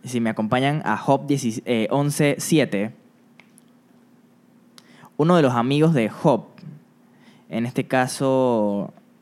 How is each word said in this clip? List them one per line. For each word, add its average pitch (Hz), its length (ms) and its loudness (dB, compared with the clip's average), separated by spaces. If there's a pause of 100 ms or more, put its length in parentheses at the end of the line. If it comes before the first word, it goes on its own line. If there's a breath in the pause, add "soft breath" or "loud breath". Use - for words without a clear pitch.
Si 123 160 -4
me 117 100 0
acompañan 127 560 0
a 104 120 0
Job 139 280 0
diez, 139 400 -2
eh, 113 240 0
once 143 480 2
siete. 110 560 0 (2250 loud breath)
Uno 170 200 2
de 165 40 4
los 131 120 2
amigos 139 400 2
de 113 160 0
Job, 123 340 0 (1040 soft breath)
en 113 160 -4
este 127 220 -4
caso, 127 1040 0 (280)